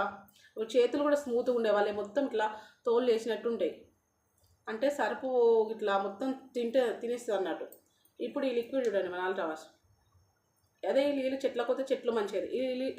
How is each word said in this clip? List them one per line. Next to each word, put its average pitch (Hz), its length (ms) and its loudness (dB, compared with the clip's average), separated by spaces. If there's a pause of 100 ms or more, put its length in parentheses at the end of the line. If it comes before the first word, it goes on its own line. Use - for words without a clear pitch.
(580)
చేతులు 247 460 2
కూడా 294 120 4
స్మూత్గా 247 400 0
ఉండే 220 160 2
వాళ్ళే 208 200 4
మొత్తం 208 340 -2
ఇట్లా 214 360 -2 (240)
తోలు 240 200 4
లేచినట్టు 220 440 0
ఉంటాయి. 185 240 -2 (920)
అంటే 220 220 0
సర్ఫ్ 240 380 -2 (440)
ఇట్లా 214 260 -2
మొత్తం 202 340 -2 (240)
తింటే, 240 260 2 (200)
తినేస్తుంది 233 380 -2
అన్నట్టు. 175 280 -4 (520)
ఇప్పుడు 262 260 -4
ఈ 262 40 0
లిక్విడ్ 240 380 -2
చూడండి, 190 220 0
మన 180 100 -6
అల్ట్రా 190 260 -2
వాష్. 156 220 -8 (1160)
అదే 226 260 2
ఈ 285 60 0
నీళ్ళు 269 300 -2
చెట్లకు 233 220 -2
పోతే 254 240 0
చెట్లు 233 200 -2
మంచిది. 202 360 -2 (100)
ఈ, 247 40 0 (240)
ఈ, - 20 -2 (120)